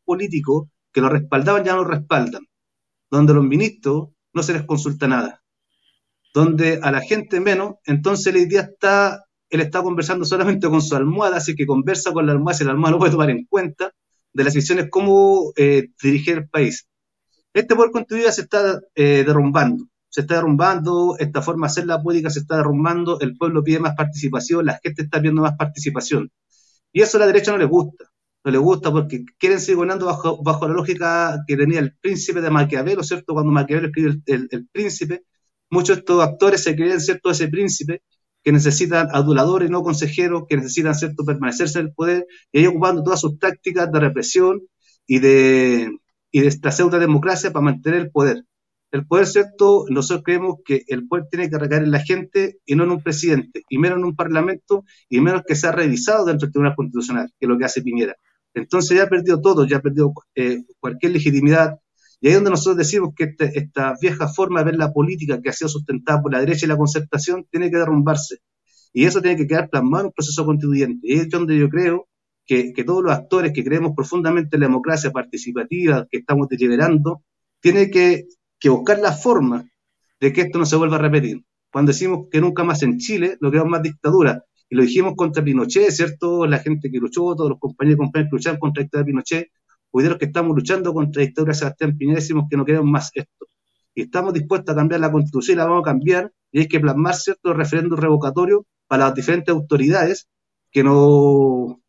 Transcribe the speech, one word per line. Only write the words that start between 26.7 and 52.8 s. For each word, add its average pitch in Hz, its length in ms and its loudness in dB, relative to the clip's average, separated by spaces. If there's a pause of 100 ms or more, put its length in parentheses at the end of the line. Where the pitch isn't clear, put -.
Y 185 100 2
eso 214 140 2
a 208 60 4
la 208 60 4
derecha 202 260 2
no 202 40 -2
le 175 60 2
gusta, 156 480 0 (320)
no 139 80 -2
le 131 60 2
gusta 160 340 2
porque 147 320 -2 (140)
quieren 185 240 0
seguir 190 160 0
gobernando 185 300 -2
bajo, 156 360 -4
bajo 156 240 0
la 156 60 -2
lógica 170 760 -2
que 143 80 -2
tenía 151 240 2
el 139 160 -4
príncipe 180 460 -4
de 165 80 -2
Maquiavelo, 151 540 0
¿cierto? 165 300 -8
Cuando 151 200 0
Maquiavelo 147 340 0
escribe 156 220 -2
el, 147 160 -4
el, 131 260 -2
el 123 160 -10
Príncipe, 180 560 -8 (460)
muchos 180 260 2
de 180 60 -8
estos 175 200 2
actores 185 400 2
se 160 140 -2
creen, 170 240 0
¿cierto?, 180 320 -2
ese 156 160 -2
príncipe, 165 540 -4 (400)
que 147 100 2
necesitan 151 600 2
aduladores, 160 600 2
no 175 100 -2
consejeros, 170 680 -2
que 156 80 -2
necesitan, 147 380 -2
¿cierto?, 151 320 -6
permanecerse 147 540 -4
en 160 80 -4
el 151 60 -12
poder, 175 340 -2 (240)
y 143 80 2
ellos 175 140 6
ocupando 175 280 0
todas 175 180 -2
sus 151 200 -4
tácticas 180 520 -2
de 156 80 2
represión 180 640 0 (460)
y 131 100 2
de, 131 720 4 (400)
y 143 120 2
de 143 60 4
esta 143 240 -2
pseudo 175 280 2
democracia 170 520 0
para 151 140 0
mantener 156 360 0
el 156 100 -8
poder. 143 320 0 (480)
El 143 160 -6
poder, 185 180 2
¿cierto? 202 640 2
Nosotros 139 340 -2
creemos 175 400 -2
que 135 240 -2
el 123 200 -6
poder 175 240 -4
tiene 170 180 -4
que 151 80 -4
recaer 151 240 0
en 151 100 2
la 147 100 2
gente 190 640 -2
y 143 80 0
no 170 80 4